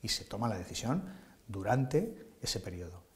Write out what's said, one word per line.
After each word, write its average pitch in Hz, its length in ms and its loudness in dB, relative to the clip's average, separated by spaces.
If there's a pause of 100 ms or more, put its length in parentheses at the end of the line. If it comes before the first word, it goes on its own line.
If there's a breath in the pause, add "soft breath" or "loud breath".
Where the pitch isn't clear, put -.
Y - 80 -4
se - 160 0
toma 117 220 0
la 104 100 2
decisión 123 460 0 (440 loud breath)
durante 131 840 2 (100)
ese - 180 -2
periodo. 87 440 -8 (120)